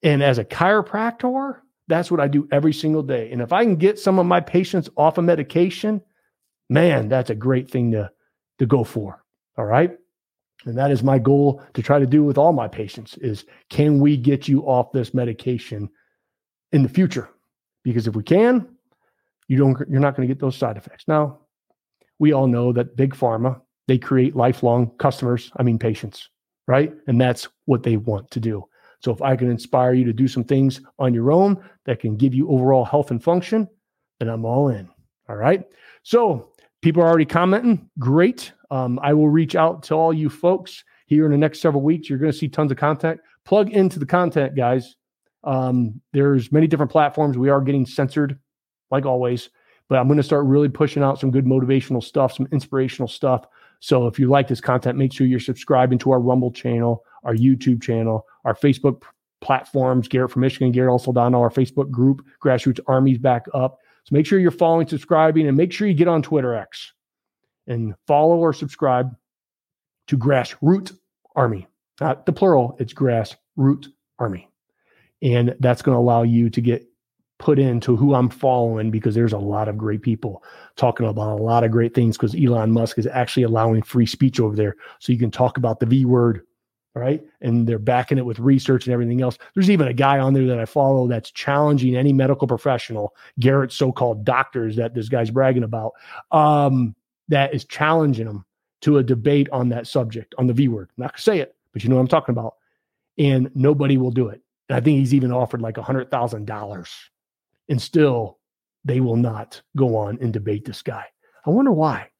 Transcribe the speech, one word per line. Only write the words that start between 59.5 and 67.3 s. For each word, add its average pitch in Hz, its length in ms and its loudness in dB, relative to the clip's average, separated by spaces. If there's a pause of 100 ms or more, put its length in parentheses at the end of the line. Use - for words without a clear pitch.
Garrett 127 220 -2
from 127 120 -2
Michigan, 131 280 0
Garrett 127 200 2
Al 123 100 2
Soldano, 123 400 2
our 120 100 2
Facebook 135 400 -2
group, 135 340 0 (160)
Grassroots 127 460 0
Army's 131 320 2
back 123 360 0
up. 131 240 -4 (260)
So - 100 -4
make 151 100 4
sure 196 140 2
you're 175 140 4
following, 165 340 2
subscribing, 160 600 2
and 135 80 2
make 175 160 0
sure 208 160 -4
you 190 60 2
get 170 140 2
on 165 140 2
Twitter 127 320 -2
X - 380 -12 (720)